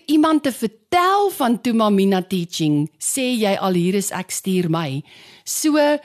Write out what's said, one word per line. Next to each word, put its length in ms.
iemand 320
te 80
vertel 800
van 240
Tumamina 640
Teaching, 720
sê 320
jy 240
al, 160
"Hier 220
is 160
ek, 180
stuur 400
my." 320
So, 600